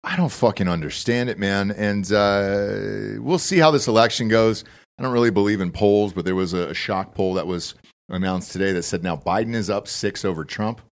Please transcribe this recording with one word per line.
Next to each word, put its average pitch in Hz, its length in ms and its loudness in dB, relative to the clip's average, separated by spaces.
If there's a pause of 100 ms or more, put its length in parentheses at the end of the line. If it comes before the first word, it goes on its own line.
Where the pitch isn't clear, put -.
I 180 140 -6
don't 175 160 0
fucking 107 340 2
understand 90 600 -2
it, 92 100 -6
man. 98 320 0
And, 101 400 -2
uh, 101 1120 0
we'll 156 160 0
see 190 200 0
how 156 120 8
this 143 160 2
election 113 420 2
goes. 113 360 4 (340)
I 135 40 -8
don't 131 100 -4
really 120 180 4
believe 101 300 2
in 90 120 -2
polls, 104 420 4
but 90 100 -4
there 92 100 0
was 92 200 -2
a, 87 140 -2
a 78 60 -8
shock - 400 -6
poll 92 200 0
that 82 120 -2
was 87 280 -6 (340)
announced 92 420 -4
today 95 220 -2
that 87 120 -2
said 85 180 -4
now 87 140 -2
Biden 110 380 -2
is 104 140 -4
up 101 180 -4
six - 380 -6
over 85 220 -4
Trump 110 340 -6 (120)